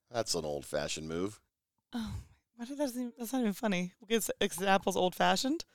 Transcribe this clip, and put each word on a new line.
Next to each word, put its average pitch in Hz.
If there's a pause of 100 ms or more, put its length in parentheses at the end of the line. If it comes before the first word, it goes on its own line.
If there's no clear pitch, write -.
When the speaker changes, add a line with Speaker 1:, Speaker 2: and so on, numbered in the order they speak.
(120)
Speaker 1:
that's 117
an 80
old-fashioned 76
move." 90 (540)
Speaker 2:
Oh, 226 (420)
why 233
did 269
that 285
seem, 240
that's 240
not 262
even 214
funny. 180
Because, - (100)
because 202
apple's 196
old-fashioned? 190